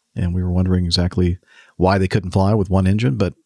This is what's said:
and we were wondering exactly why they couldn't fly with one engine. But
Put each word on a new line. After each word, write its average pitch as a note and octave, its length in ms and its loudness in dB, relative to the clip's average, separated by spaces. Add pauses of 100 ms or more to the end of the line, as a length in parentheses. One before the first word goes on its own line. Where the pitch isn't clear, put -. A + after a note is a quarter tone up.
(160)
and F2 180 -4
we F#2 80 -2
were F2+ 80 -2
wondering F#2 340 0
exactly F2 540 0 (380)
why F#2 220 2
they F#2+ 100 0
couldn't F#2 240 -2
fly G2 220 2
with G2 160 0
one F#2+ 180 2
engine. A2+ 280 0
But F#2+ 180 -2 (120)